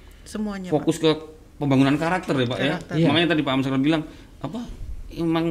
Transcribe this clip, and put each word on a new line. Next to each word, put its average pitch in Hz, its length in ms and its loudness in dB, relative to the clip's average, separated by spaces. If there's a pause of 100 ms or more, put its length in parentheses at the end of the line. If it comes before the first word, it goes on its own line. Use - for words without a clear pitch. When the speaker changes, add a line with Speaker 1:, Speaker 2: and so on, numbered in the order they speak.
(220)
Speaker 1:
Semuanya, 202 460 -8
Speaker 2:
fokus 156 300 0
Speaker 1:
Pak. - 60 -10
Speaker 2:
ke 156 60 6 (460)
pembangunan 135 380 4
karakter 170 400 0
ya, 131 120 0
Pak, 120 120 -4
ya. 123 160 0
Speaker 1:
Karakter. - 200 -8
Speaker 3:
Iya. 160 120 4
Speaker 2:
Makanya 160 240 4
tadi 156 120 2
Pak 139 120 0
Amsakar 135 240 2
bilang, 151 240 2 (380)
apa, 214 200 -8 (540)
emang 165 360 0